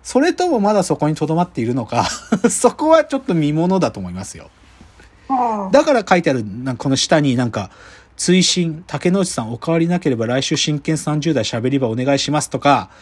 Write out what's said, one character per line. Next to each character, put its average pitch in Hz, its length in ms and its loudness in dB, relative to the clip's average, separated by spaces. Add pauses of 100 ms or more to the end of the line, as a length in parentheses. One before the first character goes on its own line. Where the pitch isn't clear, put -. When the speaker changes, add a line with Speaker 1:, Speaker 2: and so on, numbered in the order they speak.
Speaker 1:
そ - 160 0
れ 330 140 2
と 359 160 0
も 247 100 0
ま 202 140 2
だ 190 100 2
そ 151 140 -2
こ 151 100 0
に 156 80 0
留 156 180 -2
ま 175 100 2
っ 175 60 -2
て - 120 -6
い 110 40 0
る 123 80 -2
の 123 120 -2
か、 117 200 -2 (220)
<laughs> - 240 2
そ - 200 4
こ 302 180 -2
は 320 160 6
ち 294 100 -4
ょ - 20 -2
っ 269 40 -4
と - 120 -4
見 151 200 0
も 165 140 0
の 190 120 2
だ 127 120 0
と - 80 -12
思 92 100 -10
い 87 40 -12
ま 92 120 -10
す - 120 -16
よ。 - 120 -20 (800)
Speaker 2:
う 226 400 -2
ん。 - 20 0
Speaker 1:
だ 285 120 8
か 302 100 2
ら 220 140 2
書 185 100 4
い 170 40 2
て 165 80 0
あ 135 40 2
る、 117 120 -2
な 123 280 -8
ん 113 40 -8
か - 60 -12
こ 143 60 -2
の 135 80 2
下 160 240 2
に 135 160 2
な 127 80 0
ん 110 60 -4
か、 101 200 -8 (440)
追 180 280 2
伸、 165 440 -2
「竹 165 220 -2
之 190 120 2
内 180 80 -2
さ - 120 -6
ん 113 120 -8
お 117 100 -10
変 165 100 -2
わ 165 60 2
り 165 80 2
な 175 120 0
け 156 100 -2
れ 123 60 0
ば 113 120 -2
来 131 160 0
週 156 120 -2
真 147 240 -2
剣 156 180 -2
三 151 220 -2
十 156 140 -2
代 143 100 0
喋 120 260 -4
り 139 100 0
場 131 80 0
お 113 80 -2
願 127 180 0
い 135 60 2
し - 100 -4
ま 147 120 0
す」 - 100 -6
と - 80 -6
か、 127 300 2 (120)